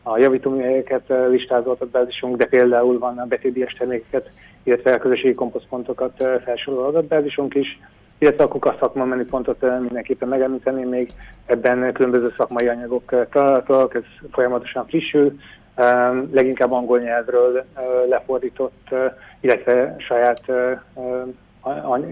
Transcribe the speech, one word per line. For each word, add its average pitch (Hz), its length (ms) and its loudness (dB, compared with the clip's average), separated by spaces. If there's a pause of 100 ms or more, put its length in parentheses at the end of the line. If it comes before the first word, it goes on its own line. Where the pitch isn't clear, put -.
a 113 120 -2
javítóműhelyeket, 131 920 0
ö, 127 220 2
listázó 123 420 0
adatbázisunk, 123 640 -4
de 123 80 2
például 123 540 4
van 123 180 -6
a 123 80 -8
betétdíjas 123 480 -4
termékeket, 123 560 -6 (340)
illetve 123 300 2
a 123 40 4
közösségi 127 360 2
komposztpontokat, 123 880 -6
ö, 131 220 0
felsoroló 127 440 -4
adatbázisunk 147 680 -2
is, 139 240 -2 (380)
illetve 147 260 4
a 143 40 6
Kuka 135 320 -2
szakma 131 260 -2
menüpontot, 127 580 -4
ö, 127 160 0
mindenképpen 123 480 -6
megemlíteném 131 640 -2
még. 127 200 -4 (360)
Ebben 123 480 0
különböző 123 440 0
szakmai 120 300 -2
anyagok, 120 440 -4
ö, 123 100 4 (100)
találhatóak, 135 640 2
ez 120 60 -4 (300)
folyamatosan 123 560 -2
frissül. 147 520 0 (360)
Ö, 123 80 2 (480)
leginkább 131 400 2
angol 123 280 2
nyelvről, 123 640 0 (100)
ö, 127 340 0
lefordított, 127 800 -4
ö, 127 160 -2 (340)
illetve 123 600 2
saját, 120 460 0
ö, 127 260 0 (260)
ö, 127 240 -6 (380)
a-, 131 100 -8
a-, 135 300 -4 (120)